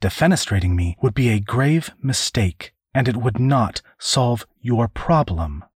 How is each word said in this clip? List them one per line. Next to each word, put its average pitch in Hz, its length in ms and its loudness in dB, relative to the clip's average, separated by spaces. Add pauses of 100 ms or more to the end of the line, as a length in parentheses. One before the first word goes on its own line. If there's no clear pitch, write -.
defenestrating 101 720 2
me 87 260 0
would 127 140 0
be 123 160 2
a 107 100 2
grave 135 500 0 (120)
mistake, - 720 -4 (180)
and 131 160 2
it 123 80 0
would 117 220 -2
not 127 420 0 (180)
solve 120 480 0 (140)
your 117 260 0
problem. 85 800 -2 (120)